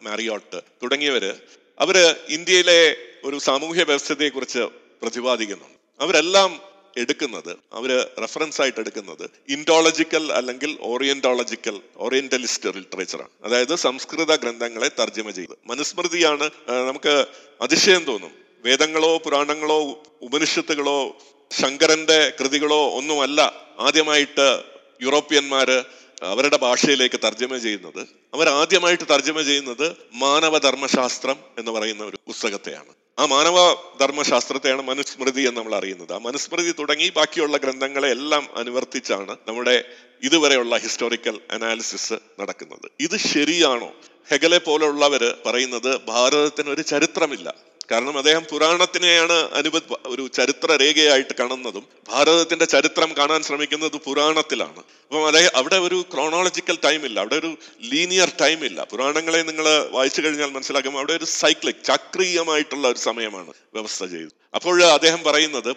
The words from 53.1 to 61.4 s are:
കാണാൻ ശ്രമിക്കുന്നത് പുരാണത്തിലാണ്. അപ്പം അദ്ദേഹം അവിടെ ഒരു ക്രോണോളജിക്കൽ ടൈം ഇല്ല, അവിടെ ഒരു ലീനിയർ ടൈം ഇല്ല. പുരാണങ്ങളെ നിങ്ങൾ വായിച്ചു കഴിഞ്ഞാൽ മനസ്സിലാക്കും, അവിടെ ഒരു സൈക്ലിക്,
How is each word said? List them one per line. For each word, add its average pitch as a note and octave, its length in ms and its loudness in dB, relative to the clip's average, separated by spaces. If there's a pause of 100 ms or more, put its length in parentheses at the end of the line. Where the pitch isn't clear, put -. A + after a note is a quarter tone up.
കാണാൻ D3+ 240 2
ശ്രമിക്കുന്നത് D3+ 500 -4
പുരാണത്തിലാണ്. C#3+ 840 -2
അപ്പം D#3 480 -6
അദ്ദേഹം D#3+ 280 6
അവിടെ D3 220 2
ഒരു F3+ 280 0 (100)
ക്രോണോളജിക്കൽ E3+ 680 -2
ടൈം D3+ 220 2
ഇല്ല, G#2+ 140 -4
അവിടെ A2+ 160 -2
ഒരു D#3+ 200 -6 (240)
ലീനിയർ E3+ 600 0
ടൈം D#3 240 2
ഇല്ല. E2+ 200 -6
പുരാണങ്ങളെ D3+ 540 -2
നിങ്ങൾ D#3 520 0
വായിച്ചു C3+ 300 0
കഴിഞ്ഞാൽ D3 300 -2
മനസ്സിലാക്കും, C3+ 480 -4
അവിടെ D3 140 -4
ഒരു E3 120 -4
സൈക്ലിക്, D#3 600 -2